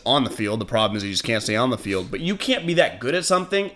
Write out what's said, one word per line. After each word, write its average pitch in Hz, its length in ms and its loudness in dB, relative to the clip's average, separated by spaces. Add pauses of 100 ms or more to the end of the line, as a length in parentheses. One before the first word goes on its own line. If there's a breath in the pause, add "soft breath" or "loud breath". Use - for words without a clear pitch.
on 131 200 4
the 107 80 -2
field. 110 280 -2
The 104 60 -4
problem 110 320 2
is 101 60 -4
he 101 80 -4
just 92 120 -2
can't 110 200 0
stay 113 120 0
on 123 140 2
the 117 80 0
field. 95 320 -4
But - 120 -6
you 180 140 0
can't 247 300 -2
be 170 100 0
that 160 240 2
good 123 140 -2
at 180 100 0
something 185 520 0